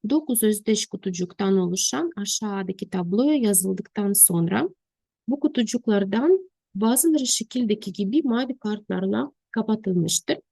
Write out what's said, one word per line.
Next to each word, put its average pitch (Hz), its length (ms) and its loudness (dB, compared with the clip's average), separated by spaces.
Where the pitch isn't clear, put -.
dokuz 269 340 0
özdeş 214 420 0
kutucuktan 190 720 -2
oluşan 190 600 -2
aşağıdaki 196 720 -6
tabloya 196 460 2
yazıldıktan 202 760 0
sonra 190 560 2
bu 277 120 -2
kutucuklardan 240 1080 2
bazıları 262 520 2
şekildeki 214 680 -2
gibi 208 280 0
mavi 254 360 0
kartlarla 208 760 -4
kapatılmıştır. 214 880 0